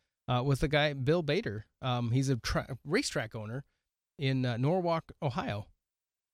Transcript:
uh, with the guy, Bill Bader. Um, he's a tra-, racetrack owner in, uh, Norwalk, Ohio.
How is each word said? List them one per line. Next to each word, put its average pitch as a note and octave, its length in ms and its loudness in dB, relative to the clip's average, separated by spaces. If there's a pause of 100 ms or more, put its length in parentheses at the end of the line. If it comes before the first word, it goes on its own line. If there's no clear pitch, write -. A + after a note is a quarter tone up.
(280)
uh, B2 180 2
with C#3 140 2
the D#3+ 80 2
guy, D3 260 4
Bill D3 300 2
Bader. C#3+ 420 -2 (160)
Um, B2 300 0
he's C3+ 180 2
a C3+ 60 2
tra-, B2+ 500 -2
racetrack C#3+ 480 -2
owner A2+ 300 -8 (560)
in, C3 260 2
uh, A#2+ 120 -2
Norwalk, E3 640 0
Ohio. B2+ 460 -2 (680)